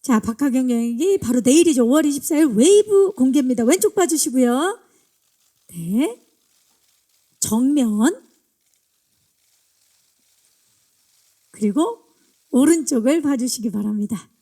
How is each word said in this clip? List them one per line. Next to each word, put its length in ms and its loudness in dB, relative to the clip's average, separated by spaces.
자, 180 0
박하경 520 -2
여행기 480 -2
바로 220 -2
내일이죠. 440 4
오월 200 2
이십사일 400 0
웨이브 680 4
공개입니다. 500 0
왼쪽 300 2
봐주시고요. 880 -2
네. 500 -4
정면. 880 -2
그리고 500 -2
오른쪽을 720 0
봐주시기 500 -4
바랍니다. 580 -6